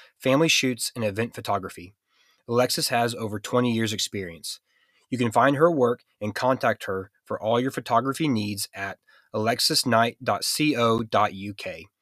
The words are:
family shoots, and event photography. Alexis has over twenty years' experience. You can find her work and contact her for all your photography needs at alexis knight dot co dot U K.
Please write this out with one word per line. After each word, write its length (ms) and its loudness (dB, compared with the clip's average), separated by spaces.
family 300 2
shoots, 480 0
and 80 -6
event 320 -4
photography. 580 -6
Alexis 420 2
has 240 2
over 260 -6
twenty 320 2
years' 220 0
experience. 680 -8
You 80 -4
can 140 0
find 240 4
her 160 4
work 320 2
and 140 -6
contact 480 0
her 260 -6
for 160 -8
all 180 0
your 120 -2
photography 560 0
needs 480 -2
at 240 -10
alexis 500 0
knight 400 2
dot 200 0
co 260 2
dot 320 2
U 220 -10
K. 320 -12